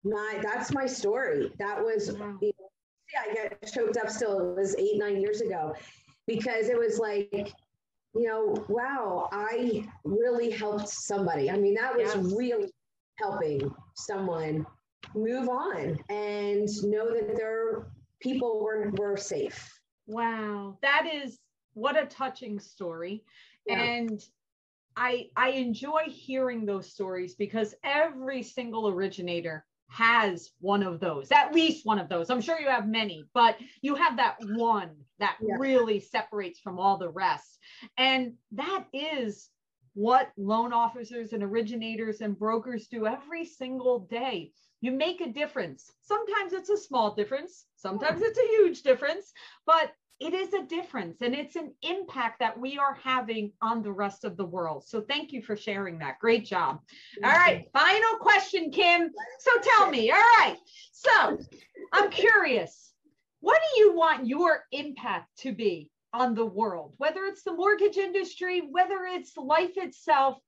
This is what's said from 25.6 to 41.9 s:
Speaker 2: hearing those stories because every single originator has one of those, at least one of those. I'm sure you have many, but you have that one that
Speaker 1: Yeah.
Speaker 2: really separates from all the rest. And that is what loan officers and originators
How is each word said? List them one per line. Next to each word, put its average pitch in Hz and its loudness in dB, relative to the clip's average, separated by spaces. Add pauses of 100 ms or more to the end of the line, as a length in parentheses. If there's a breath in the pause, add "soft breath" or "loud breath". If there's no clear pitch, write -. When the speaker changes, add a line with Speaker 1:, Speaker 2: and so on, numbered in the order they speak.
Speaker 2:
hearing 254 -4
those 196 -6
stories 185 -8
because 208 -4
every 269 -2
single 226 -6
originator 175 -4 (240)
has 226 2 (100)
one 202 2
of 175 -4
those, 151 -4
at 294 6
least 320 2
one 208 2
of 170 -4
those. 175 -2
I'm 247 0
sure 330 -2
you 294 -2
have 226 0
many, 202 -4
but 240 6 (260 loud breath)
you 285 0
have 294 2
that 247 0
one 214 0 (220)
that 202 -2
Speaker 1:
Yeah. 214 -2
Speaker 2:
really 247 4
separates 202 -6
from 185 -10
all 196 4
the 170 -6
rest. 165 -2 (400 loud breath)
And 254 2 (180)
that 320 -6
is 269 -6 (440)
what 247 2
loan 220 0
officers 233 -4
and 208 -4
originators 220 -4